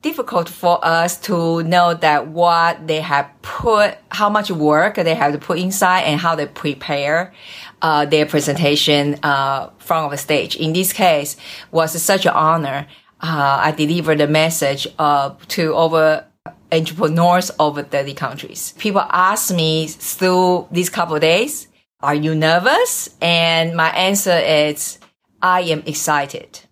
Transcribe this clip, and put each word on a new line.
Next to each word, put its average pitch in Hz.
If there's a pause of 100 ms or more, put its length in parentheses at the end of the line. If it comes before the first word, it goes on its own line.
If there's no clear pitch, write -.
difficult 240
for -
us 165
to 165
know 175
that 151
what 170
they 156
have 143 (140)
put, 208 (120)
how 208
much 208
work 156
they 165
have 147
to 147
put 170
inside 185
and 151
how 165
they 147
prepare, 147 (480)
uh, 147
their 151
presentation, 147
uh, 139 (100)
front 160
of 139
the 143
stage. 139
In 160
this 180
case, 160 (360)
was 160
such 196
an -
honor. 151 (340)
Uh, 143
I 151
delivered 151
a 147
message, 151 (120)
uh, 143 (180)
to 160
over 156 (460)
entrepreneurs 165 (100)
over 147
thirty 139
countries. -
People 196
ask 190
me 160
through 180
these 175
couple 165
of 151
days, 190 (340)
"Are 147
you 156
nervous?" 185 (100)
And 165
my 160
answer 190
is, 151 (420)
"I 180
am 156
excited." 147 (120)